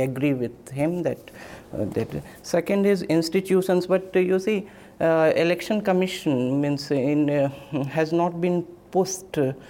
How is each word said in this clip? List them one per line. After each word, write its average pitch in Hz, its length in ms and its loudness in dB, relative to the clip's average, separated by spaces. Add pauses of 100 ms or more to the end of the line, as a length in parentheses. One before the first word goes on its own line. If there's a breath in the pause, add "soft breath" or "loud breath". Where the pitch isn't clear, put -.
agree 135 260 0
with 120 360 -6
him 156 340 -2
that, 135 160 -4 (540 loud breath)
uh, 104 120 -4 (100)
that. 113 120 -2 (360 loud breath)
Second 196 420 0
is 202 180 2
institutions, 180 840 2
but, 185 280 0
uh, 190 40 4
you 185 200 2
see, 202 280 -2 (340 loud breath)
uh, 160 340 4
election 175 460 0
commission 160 800 0
means 143 300 -2
in, 143 400 2
uh, 139 180 2 (360 loud breath)
has 156 280 -2
not 170 260 0
been 175 240 0 (280)
pushed, - 480 -2
uh, 135 140 0 (160 loud breath)